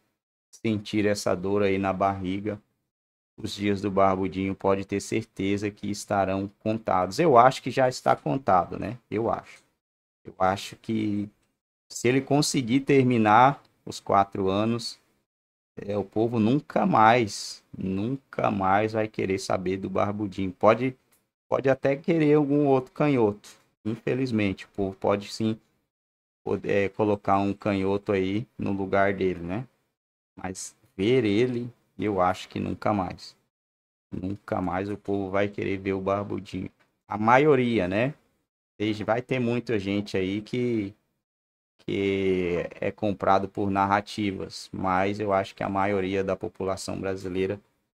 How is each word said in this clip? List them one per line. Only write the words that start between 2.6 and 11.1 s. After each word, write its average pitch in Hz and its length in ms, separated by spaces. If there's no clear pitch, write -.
os - 160
dias 101 280
do 101 100
Barbudinho 95 640
pode 98 300
ter 101 140
certeza 101 680
que 104 200
estarão 98 600
contados. 98 600
Eu 156 180
acho 127 240
que - 80
já 127 180
está 127 280
contado, 92 640
né? 98 180
Eu 107 180
acho. - 340
Eu - 140
acho 95 380
que 104 520